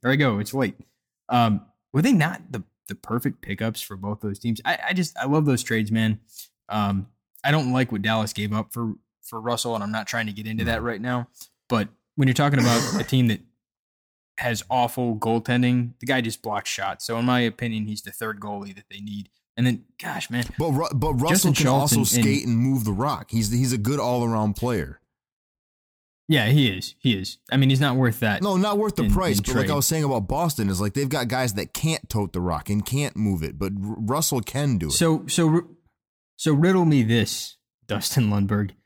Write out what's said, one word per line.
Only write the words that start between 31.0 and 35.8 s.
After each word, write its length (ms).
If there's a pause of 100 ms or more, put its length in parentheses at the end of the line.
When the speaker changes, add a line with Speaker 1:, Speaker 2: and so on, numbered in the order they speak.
Speaker 2:
got 200
guys 260
that 220
can't 340
tote 240
the 80
rock 300
and 120
can't 320
move 280
it, 160
but 140
R-, 260
Russell 420
can 380
do 80
it. 60
Speaker 1:
So, 340
so, 180
Ru-, 320 (580)